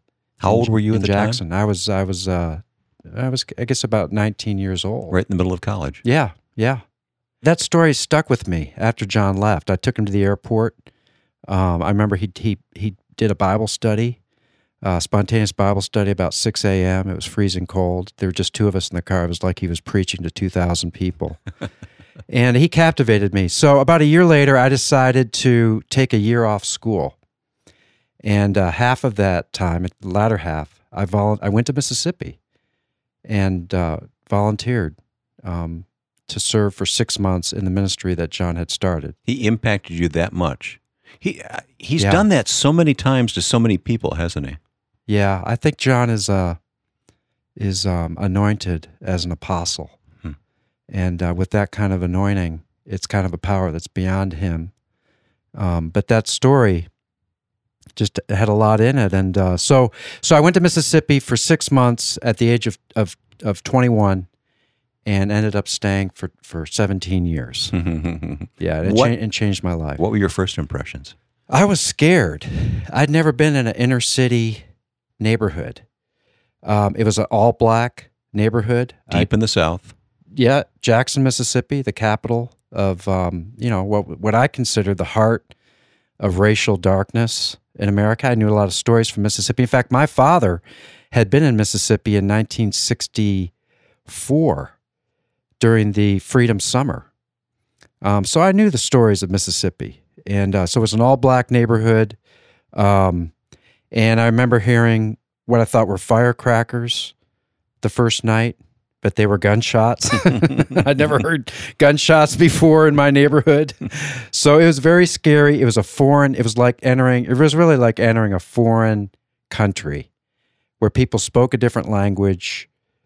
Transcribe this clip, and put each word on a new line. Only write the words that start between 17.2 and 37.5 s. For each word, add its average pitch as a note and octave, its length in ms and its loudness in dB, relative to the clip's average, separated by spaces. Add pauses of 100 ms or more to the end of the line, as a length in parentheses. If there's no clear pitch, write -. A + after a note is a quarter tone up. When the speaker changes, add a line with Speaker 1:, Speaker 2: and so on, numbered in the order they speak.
Speaker 2:
freezing F2+ 420 -4
cold. F2+ 520 -4
There G2 100 -4
were F2+ 40 -4
just F#2 200 -4
two G#2 160 -2
of F#2+ 80 -2
us - 140 -4
in F2+ 60 -10
the F2 40 -4
car. F2+ 240 -2
It E2+ 40 -4
was E2+ 140 -8
like F#2 180 -4
he F2+ 80 -4
was E2+ 120 -6
preaching F#2 420 -4
to E2+ 80 -8
two F#2+ 200 -6
thousand F2 400 -2
people. D#2+ 480 -8 (220)
<laughs> G2 100 -10 (580)
And B2 280 2
he D#3+ 120 4
captivated A2+ 640 2
me. F#2+ 160 0
So C#3+ 300 4
about D#3 240 4
a - 20 4
year E3 220 6
later, C#3+ 320 6
I B2+ 100 4
decided C3 640 2
to A#2 540 2
take C3 240 0
a A2 60 2
year A#2 260 0
off G#2+ 220 -2
school. F2 500 -4 (1080)
And, G2+ 360 0
uh, F2 140 0
half B2 320 0
of A2+ 100 -2
that G2 400 -2
time, F2 320 -2 (140)
the F#2+ 80 -12
latter G#2 300 0
half, D#2 440 -10 (100)
I G2 140 -4
volu-, G#2 340 0
I G2+ 80 -4
went A2+ 200 0
to C#3+ 40 -2
Mississippi - 640 -6 (840)
and, F#2+ 480 -2
uh, E2+ 280 -2 (280)
volunteered, G#2 680 -2 (460)
um, E2+ 440 -10 (420)
to - 100 -10
serve G#2 360 -2
for G2 100 -6
six - 340 -4
months F#2 340 -2